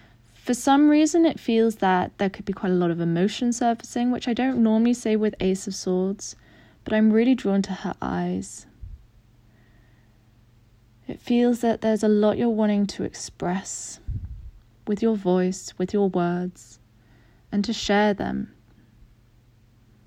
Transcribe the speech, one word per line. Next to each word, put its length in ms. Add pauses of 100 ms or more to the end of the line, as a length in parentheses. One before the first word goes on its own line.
(340)
For 200
some 360
reason, 360
it 140
feels 380
that 420
there 100
could 160
be 80
quite 180
a 40
lot 160
of 100
emotion 500
surfacing, 600
which 160
I 60
don't 300
normally 300
say 220
with 240
Ace 280
of 80
Swords, 600 (480)
but 100
I'm 180
really 240
drawn 280
to 100
her 280
eyes. 640 (2500)
It 160
feels 400
that 200
there's 220
a 60
lot 280
you're 120
wanting 380
to 160
express 960 (880)
with 140
your 140
voice, 600
with 160
your 160
words, 720 (720)
and 120
to 80
share 420
them. 400 (1500)